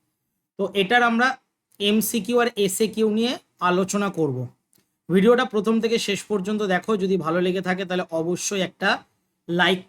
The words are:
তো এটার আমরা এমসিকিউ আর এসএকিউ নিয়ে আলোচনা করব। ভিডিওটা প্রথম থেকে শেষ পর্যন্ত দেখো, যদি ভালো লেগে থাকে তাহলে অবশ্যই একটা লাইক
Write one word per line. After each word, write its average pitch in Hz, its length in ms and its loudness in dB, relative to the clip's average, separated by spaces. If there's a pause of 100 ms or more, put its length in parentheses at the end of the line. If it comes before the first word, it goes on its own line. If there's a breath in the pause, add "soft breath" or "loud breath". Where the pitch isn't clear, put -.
(580)
তো 202 60 -2 (160)
এটার 240 300 2
আমরা 233 180 2 (600)
এমসিকিউ 220 520 0
আর 240 60 2 (160)
এসএকিউ 214 420 0 (120)
নিয়ে 240 140 0 (360)
আলোচনা 196 400 0 (100)
করব। 143 180 0 (800)
ভিডিওটা 240 380 6
প্রথম 214 300 0
থেকে 233 140 0 (100)
শেষ 196 140 -2 (100)
পর্যন্ত 208 300 -2 (140)
দেখো, 180 160 -2 (120)
যদি 190 220 2
ভালো 165 220 0
লেগে 185 220 0
থাকে 185 200 -2
তাহলে 180 160 -2 (160)
অবশ্যই 185 480 -4
একটা 196 220 -2 (580)
লাইক 180 400 2